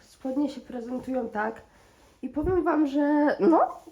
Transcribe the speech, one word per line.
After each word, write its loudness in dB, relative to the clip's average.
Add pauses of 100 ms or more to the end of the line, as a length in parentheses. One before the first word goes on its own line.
spodnie -4
się -12
prezentują -8
tak -6 (600)
i -8
powiem 0
wam, 2
że 2
no, 4